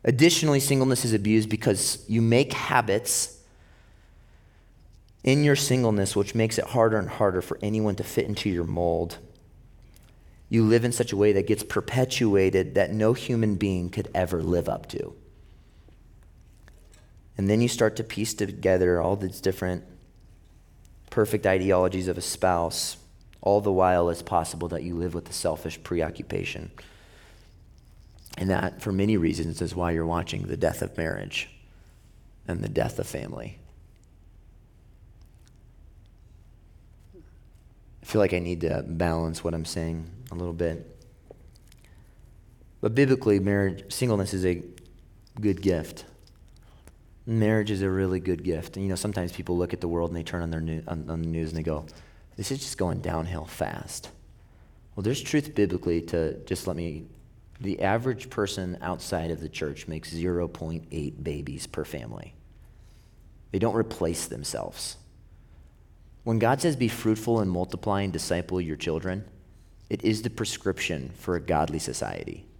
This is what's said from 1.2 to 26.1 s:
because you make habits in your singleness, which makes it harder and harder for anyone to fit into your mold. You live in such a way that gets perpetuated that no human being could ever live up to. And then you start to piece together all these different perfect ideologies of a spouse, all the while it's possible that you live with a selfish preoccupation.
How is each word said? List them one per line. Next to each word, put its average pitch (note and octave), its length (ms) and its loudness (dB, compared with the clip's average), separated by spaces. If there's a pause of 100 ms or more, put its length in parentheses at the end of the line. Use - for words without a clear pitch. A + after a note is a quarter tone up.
because - 600 0
you A2+ 120 4
make A#2+ 300 6
habits - 840 0 (1900)
in C#3+ 200 4
your C#3+ 120 6
singleness, A#2 580 4
which G2+ 220 2
makes A2 220 2
it - 80 0
harder A2+ 320 4
and F#2+ 100 0
harder F#2 340 2
for - 200 -6
anyone G#2+ 340 0
to - 80 -6
fit - 220 0
into G#2 240 -2
your F2 160 0
mold. E2+ 540 0 (1300)
You A2+ 160 6
live A2+ 180 6
in A#2+ 80 2
such A#2 220 0
a - 20 -2
way G#2 180 8
that G2 140 4
gets G#2 160 2
perpetuated G2 1120 2
that F#2+ 160 4
no G#2+ 220 4
human A2+ 420 0
being F#2 340 0
could F#2+ 240 -6
ever F2+ 300 0
live E2+ 240 2
up - 220 -4
to. - 240 -8 (2250)
And G2 120 2
then A2 120 6
you A#2+ 80 4
start A2 280 2
to A2 60 -4
piece G#2+ 300 -4
together F#2 680 4
all F2+ 160 2
these F#2+ 240 -6
different F#2 460 -2 (1300)
perfect G#2+ 340 2
ideologies F#2 640 4
of F2 80 -2
a F2+ 40 -8
spouse, - 760 0 (440)
all G2+ 200 4
the G2+ 100 2
while F2+ 380 6
it's E2+ 140 -4
possible E2 460 -2
that E2+ 140 -4
you F2 120 -6
live E2+ 180 -4
with E2 160 -8
a - 40 -10
selfish - 480 -4
preoccupation. - 880 -4 (1700)